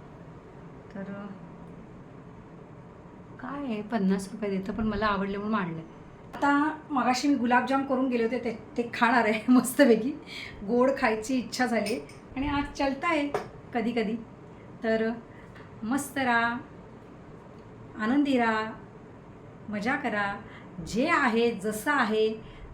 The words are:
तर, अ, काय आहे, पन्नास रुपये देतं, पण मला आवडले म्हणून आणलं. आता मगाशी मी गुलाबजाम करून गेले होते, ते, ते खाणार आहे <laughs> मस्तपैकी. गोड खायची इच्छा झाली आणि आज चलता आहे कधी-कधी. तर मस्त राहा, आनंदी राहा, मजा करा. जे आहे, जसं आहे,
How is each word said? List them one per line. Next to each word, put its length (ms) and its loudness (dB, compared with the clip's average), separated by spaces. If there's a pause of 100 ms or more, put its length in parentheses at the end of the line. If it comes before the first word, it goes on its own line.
(960)
तर, 60 -10
अ, 260 -10 (2250)
काय 240 -8
आहे, 180 -2
पन्नास 500 2
रुपये 180 -4
देतं, 220 -2
पण 120 -2
मला 220 2
आवडले 300 0
म्हणून 180 -2
आणलं. 260 -2 (540)
आता 440 4 (120)
मगाशी 380 2
मी 60 6
गुलाबजाम 520 4
करून 220 2
गेले 140 2
होते, 160 2
ते, 200 -4 (180)
ते 180 0
खाणार 300 6
आहे 200 4
<laughs> 80 6
मस्तपैकी. 580 8 (580)
गोड 300 6
खायची 360 0
इच्छा 320 0
झाली 400 0 (300)
आणि 120 -2
आज 300 -2
चलता 300 0
आहे 200 2 (460)
कधी-कधी. 420 0 (680)
तर 260 2 (720)
मस्त 360 -2
राहा, 400 2 (1400)
आनंदी 400 4
राहा, 340 2 (960)
मजा 260 0
करा. 460 -2 (460)
जे 220 2
आहे, 420 4
जसं 400 -2
आहे, 440 4 (400)